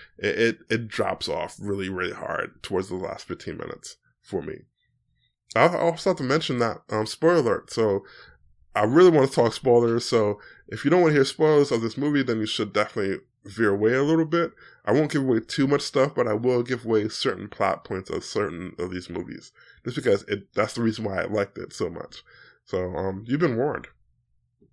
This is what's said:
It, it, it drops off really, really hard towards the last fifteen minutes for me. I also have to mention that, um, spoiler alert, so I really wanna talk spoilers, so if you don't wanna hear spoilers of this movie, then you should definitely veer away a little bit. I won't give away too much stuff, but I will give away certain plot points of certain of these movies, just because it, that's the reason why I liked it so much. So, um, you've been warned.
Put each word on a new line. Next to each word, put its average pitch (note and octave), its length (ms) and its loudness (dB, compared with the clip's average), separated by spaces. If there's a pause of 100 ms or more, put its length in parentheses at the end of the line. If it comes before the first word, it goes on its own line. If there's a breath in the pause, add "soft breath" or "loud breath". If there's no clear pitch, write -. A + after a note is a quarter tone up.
(180 loud breath)
It, F#2+ 200 -2
it, A2+ 200 2 (100)
it A2+ 200 -2
drops F#2+ 380 -4
off E2 320 -6
really, G2 300 -4
really F#2 240 -4
hard - 500 -8
towards F#2+ 260 -4
the F#2 80 -8
last - 300 -8
fifteen E2+ 300 -10
minutes - 400 -14 (240)
for F#2 220 -8
me. D2+ 160 -10 (1000)
I C3 120 6
also E3+ 420 0
have F3+ 80 -2
to D3 40 -6
mention C3+ 360 0
that, A2+ 320 -2
um, A2 160 -2
spoiler E3+ 300 2
alert, A#2 360 0
so G#2 320 0 (720 loud breath)
I G#2 100 2
really E3 260 8
wanna C3+ 180 6
talk A#2 260 2
spoilers, A#2+ 500 4
so G#2 340 2 (300 loud breath)
if - 160 -8
you C#3+ 60 2
don't F3+ 100 6
wanna D#3 140 4
hear C3+ 100 6
spoilers D3 480 4
of A2+ 80 0
this A2+ 160 -4
movie, C#3+ 260 0
then A#2 180 -2
you G#2+ 60 -2
should G#2 280 -4
definitely G#2 460 -2 (240)
veer G#2 260 0
away G#2+ 240 2
a C3+ 80 2
little D#3+ 220 2
bit. E3 280 -2 (340 loud breath)
I G#2+ 60 2
won't D3 200 2
give C#3+ 100 0
away B2 180 2
too C3+ 260 -2
much C#3 160 0
stuff, - 320 0
but A#2+ 120 0
I A2 60 0
will A#2+ 300 0
give A#2+ 220 -6
away A2 240 2
certain G2+ 400 -4
plot - 360 -2
points F#2+ 260 -8
of - 140 -6
certain F2 540 -6
of F2+ 120 -6
these F2+ 200 -10
movies, - 420 -10 (320 soft breath)
just B2 120 -8
because G2+ 280 2
it, G2 300 -8
that's G#2+ 200 -2
the A#2 80 -4
reason A2 220 -2
why F#2+ 180 -2
I - 40 -4
liked G2+ 320 -4
it F#2 140 -12
so F#2 160 -6
much. - 340 -14 (420 soft breath)
So, F2+ 320 -6
um, F#2+ 300 -6
you've C3+ 140 -2
been C#3+ 160 0
warned. C3 320 -4 (840)